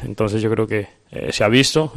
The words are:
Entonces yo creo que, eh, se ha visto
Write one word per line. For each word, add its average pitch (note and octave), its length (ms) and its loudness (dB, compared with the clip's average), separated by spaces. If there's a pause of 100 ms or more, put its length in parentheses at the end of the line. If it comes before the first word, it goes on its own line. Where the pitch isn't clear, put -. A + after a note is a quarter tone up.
Entonces G#2+ 380 -2
yo A2 80 0
creo A2 160 0
que, G#2 220 -4 (240)
eh, - 200 -8
se - 120 -2
ha G#2 60 4
visto C3 480 4